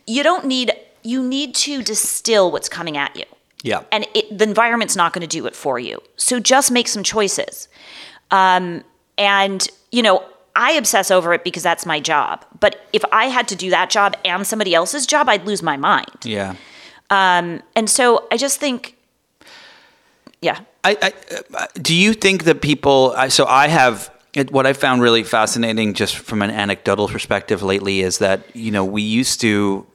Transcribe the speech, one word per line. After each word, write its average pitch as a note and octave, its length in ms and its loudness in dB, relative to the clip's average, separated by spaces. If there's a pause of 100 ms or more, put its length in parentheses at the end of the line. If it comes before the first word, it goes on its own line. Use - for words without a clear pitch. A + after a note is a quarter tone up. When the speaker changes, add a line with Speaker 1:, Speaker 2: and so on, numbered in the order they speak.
Speaker 1:
you A#3+ 160 -2
don't E4+ 200 2
need, B3+ 280 -2 (320)
you B3+ 180 -4
need C4+ 320 -4
to C#4+ 300 -4
distill G#3 640 0
what's - 180 -6
coming E3 280 -8
at C#3 180 -4
you. - 80 -14 (400)
Speaker 2:
Yeah. G#2+ 200 -2 (100)
Speaker 1:
And G#3+ 200 -2
it, G#3+ 240 -2
the F#3+ 60 -2
environment's A3 540 2
not E3+ 160 2
gonna E3+ 160 -8
do D3 180 -8
it A2+ 80 -8
for C3 240 -4
you. G2+ 240 -10 (140)
So B3 240 -2
just C4 320 2
make A#3+ 160 0
some G3+ 160 -6
choices. - 640 -4 (640)
Um, F#3 500 2 (340)
and, G3 520 0 (240)
you A#3+ 100 2
know, G3 220 2 (320)
I A#3+ 160 2
obsess G#3 400 0
over F3 200 2
it E3 120 0
because F3 180 -6
that's E3+ 240 -2
my D#3 140 -2
job. D3 440 -2 (140)
But - 340 0
if G#3+ 200 0
I A3 140 4
had B3 200 -2
to G3+ 80 -8
do F#3 160 -6
that F3 180 2
job G3+ 360 2
and F#3 200 -2
somebody G3+ 300 -2
else's F#3 320 0
job, C#4+ 220 2
I'd G3 180 0
lose G3+ 160 -4
my D#3 140 -2
mind. D#3 340 0 (140)
Speaker 2:
Yeah. G2 320 -4 (520)
Speaker 1:
Um, F3+ 540 2 (140)
and A3 120 0
so A#3+ 440 2
I A#3 40 2
just C4+ 220 -4
think, B3+ 360 -6 (1500)
yeah. - 180 -2 (240)
Speaker 2:
I, G#3 180 2
I, F#3+ 100 0 (420)
uh, - 120 -6 (140)
do E3 140 0
you G3 180 6
think F#3+ 320 0
that D#3+ 160 4
people, C#3 560 4
I, C3 120 2
so C3 180 2
I C3+ 220 4
have, B2+ 420 2 (240)
it, C#3 180 -2
what C3+ 140 2
I C3+ 80 4
found C3 280 2
really A#2 200 4
fascinating A2 720 0
just G2+ 220 -2
from G#2+ 260 -4
an G2+ 80 -2
anecdotal G2+ 580 -2
perspective G2+ 540 -4
lately G2 400 0
is F#2 160 -2
that, G2 360 -2
you A2+ 160 -8
know, G2+ 140 0
we G#2 180 -4
used A2 380 -2
to G2+ 540 0